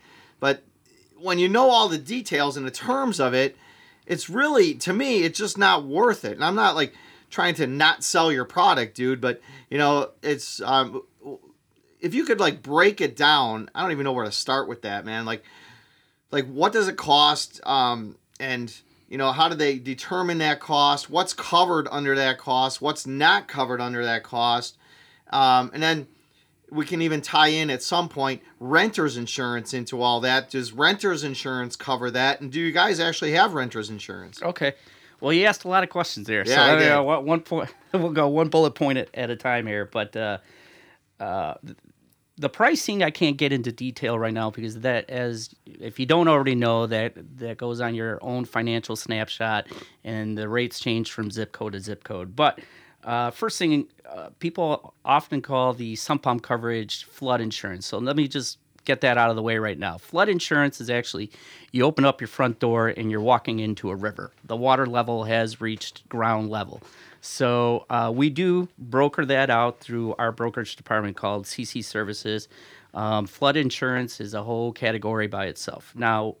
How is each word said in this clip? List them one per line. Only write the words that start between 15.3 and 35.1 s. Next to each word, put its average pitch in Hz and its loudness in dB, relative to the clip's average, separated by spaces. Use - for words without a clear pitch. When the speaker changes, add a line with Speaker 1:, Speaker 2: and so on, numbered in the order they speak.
Speaker 1:
like, 139 0
what 143 0
does 208 0
it 190 -4
cost? 147 2
Um, 120 0
and, 123 -6
you 131 -10
know, 135 2
how 160 0
do 170 -6
they 143 0
determine 170 -4
that 151 0
cost? 143 2
What's 175 0
covered 175 2
under 139 0
that 131 2
cost? 131 0
What's 143 -4
not 160 2
covered 127 -4
under 123 -4
that 117 -2
cost? 120 0
Um, 131 6
and 151 -6
then 160 0
we 151 -2
can 165 -2
even 156 0
tie 156 4
in 156 0
at 127 -2
some 170 -2
point 135 -4
renter's 151 0
insurance 120 -6
into 123 -6
all 120 4
that. 127 2
Does 120 -6
renter's 170 0
insurance 127 -6
cover 123 -4
that? 131 0
And 135 -10
do 147 -4
you 165 -2
guys 175 2
actually 165 -2
have 185 4
renter's 113 -4
insurance? 98 -14
Speaker 2:
Okay. 151 -2